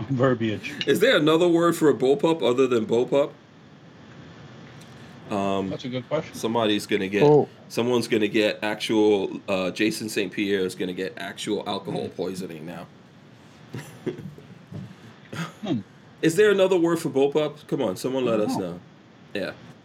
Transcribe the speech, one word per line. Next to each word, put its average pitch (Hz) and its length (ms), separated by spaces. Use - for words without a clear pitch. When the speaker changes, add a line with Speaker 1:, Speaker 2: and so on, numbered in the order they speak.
Speaker 1:
Verbiage. 117 640
Speaker 2:
Is 139 140
there 233 160
another 160 300
word 170 300
for 160 140
a 131 40
bullpup 143 480
other 123 240
than 120 200
bullpup? 127 440
Um, 98 400
Speaker 1:
That's 101 140
a 131 40
good 123 200
question. 160 260
Speaker 2:
somebody's 110 520
gonna 98 220
get, 98 140
Speaker 3:
Oh. 147 260
Speaker 2:
someone's 120 400
gonna 107 180
get 104 360
actual, 107 840
uh, 92 220
Jason 107 380
Saint 101 240
Pierre 101 340
is 90 80
gonna 90 180
get 95 260
actual 104 500
alcohol 98 400
poisoning 87 580
now. 85 200
<laughs> - 80
Speaker 1:
Hmm. 170 180
Speaker 2:
Is 160 160
there 208 140
another 190 260
word 170 220
for 165 120
bullpup? 143 560
Come 143 160
on, 98 140
someone 131 280
let 113 160
us 107 100
Speaker 1:
I - 20
don't 101 80
know. 90 120
Speaker 2:
know. 87 80
Yeah. 95 180